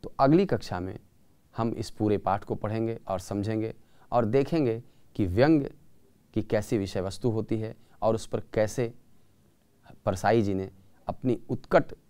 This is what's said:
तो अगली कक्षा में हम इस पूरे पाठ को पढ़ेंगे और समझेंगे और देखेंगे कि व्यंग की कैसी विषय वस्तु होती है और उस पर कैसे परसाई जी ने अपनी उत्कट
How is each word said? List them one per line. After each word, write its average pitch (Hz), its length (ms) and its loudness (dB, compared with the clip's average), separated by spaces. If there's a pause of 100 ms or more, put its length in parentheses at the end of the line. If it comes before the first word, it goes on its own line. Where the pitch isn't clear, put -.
तो 104 160 -12
अगली 156 260 6
कक्षा 104 340 -4
में 92 200 -8 (580)
हम 117 160 -2
इस - 160 -8
पूरे 104 280 0
पाठ 98 260 0
को 117 120 -4
पढ़ेंगे 113 520 -4
और 95 120 -2
समझेंगे 110 540 -4 (380)
और 120 140 2
देखेंगे 131 580 0 (320)
कि 104 100 2
व्यंग 135 400 4 (680)
की 107 100 -2
कैसी 107 340 -2
विषय 98 240 -2
वस्तु 95 280 -4
होती 110 300 -4
है 110 160 -10 (260)
और 110 140 2
उस 110 120 -6
पर 113 120 -6
कैसे 110 540 -2 (1120)
परसाई 107 360 4
जी 101 120 0
ने 95 180 -4 (360)
अपनी 123 320 -2 (100)
उत्कट 147 340 2 (260)